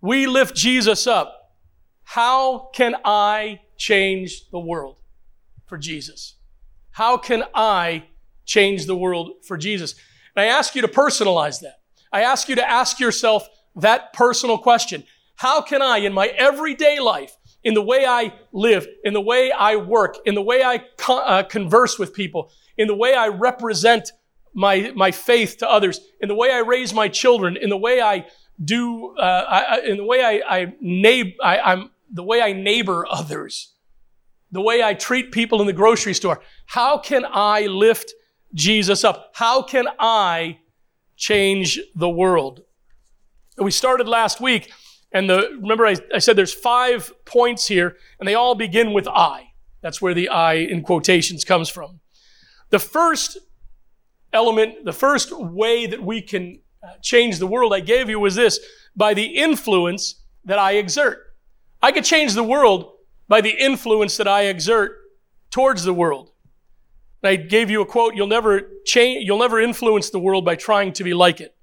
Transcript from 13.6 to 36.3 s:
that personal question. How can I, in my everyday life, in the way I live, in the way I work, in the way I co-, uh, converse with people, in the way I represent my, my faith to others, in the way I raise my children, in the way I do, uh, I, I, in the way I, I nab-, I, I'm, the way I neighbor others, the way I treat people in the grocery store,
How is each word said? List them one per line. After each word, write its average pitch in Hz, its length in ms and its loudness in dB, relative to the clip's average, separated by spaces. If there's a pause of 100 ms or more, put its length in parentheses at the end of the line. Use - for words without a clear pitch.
that 214 380 2
personal 240 460 0
question. 233 440 2 (340)
How 285 240 0
can 294 200 -2
I, 247 160 2
in 202 160 -2
my 196 140 2
everyday 294 720 2
life, 185 360 -2 (280)
in 220 100 0
the 214 80 2
way 254 240 2
I 240 280 0 (180)
live, 202 360 2 (160)
in 208 100 -2
the 208 80 0
way 254 300 2
I 214 260 2
work, 196 480 0
in 202 100 0
the 202 80 -2
way 247 200 2
I 247 200 0 (140)
co-, 254 200 0
uh, 196 240 2
converse 202 560 2
with 185 160 -8
people, 175 380 -8 (260)
in 214 100 0
the 208 80 -2
way 240 200 2
I 226 140 4
represent 226 840 0 (420)
my, 196 420 0
my 190 140 2
faith 240 480 0
to 226 120 -6
others, 202 300 2 (200)
in 202 80 -6
the 208 80 -4
way 240 160 2
I 247 80 0
raise 233 340 -2
my 214 140 0
children, 196 500 -2
in - 120 -6
the 202 80 -4
way 233 220 -2
I 208 280 -2 (360)
do, 233 540 -6
uh, 185 320 0
I, 185 120 2
I, 247 260 0
in 202 100 -2
the 202 60 -8
way 247 200 2
I, 208 360 0
I 180 200 -8
nab-, 202 540 2 (100)
I, 190 160 2
I'm, 190 300 0 (240)
the 175 100 -12
way 226 180 0
I 214 100 0
neighbor 196 580 -2
others, 151 640 -10 (800)
the 190 100 -6
way 226 220 2
I 214 100 2
treat 254 380 -4
people 226 300 0
in 202 60 0
the 196 60 -2
grocery 208 400 4
store, 170 280 -2 (240)